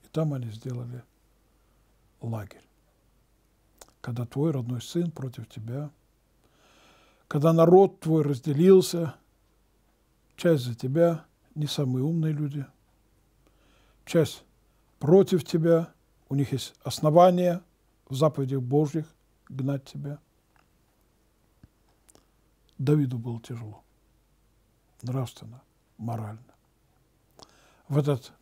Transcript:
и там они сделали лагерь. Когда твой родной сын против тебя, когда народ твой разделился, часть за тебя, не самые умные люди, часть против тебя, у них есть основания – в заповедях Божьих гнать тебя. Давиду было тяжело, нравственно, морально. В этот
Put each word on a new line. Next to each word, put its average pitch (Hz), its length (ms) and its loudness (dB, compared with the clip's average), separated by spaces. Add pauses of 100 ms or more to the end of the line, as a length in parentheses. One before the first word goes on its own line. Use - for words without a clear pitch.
и - 60 -20
там 156 260 -4
они 120 160 -8
сделали 123 500 -12 (1200)
лагерь. 113 400 -10 (1400)
Когда 120 280 -6
твой 151 240 -2
родной 123 320 -6
сын 175 260 -4
против 131 400 -12
тебя, 120 400 -10 (1400)
когда 156 240 2
народ 180 480 6
твой 160 220 0
разделился, 165 920 2 (1200)
часть 156 300 2
за 120 100 -6
тебя, 160 500 0 (300)
не 151 100 -4
самые 127 380 -4
умные 156 300 -2
люди, 147 300 -6 (1400)
часть - 380 -2 (560)
против 175 440 4
тебя, 165 480 0 (380)
у 139 60 -2
них 139 160 -2
есть - 320 -8
основания – 175 800 4 (460)
в 135 60 -8
заповедях 139 460 -2
Божьих 147 440 -2 (420)
гнать 135 380 -6
тебя. 143 340 -14 (2500)
Давиду 139 400 0
было 117 220 -8
тяжело, 113 440 -16 (1200)
нравственно, 123 600 -10 (360)
морально. 110 440 -10 (1500)
В 143 100 -2
этот 143 440 -2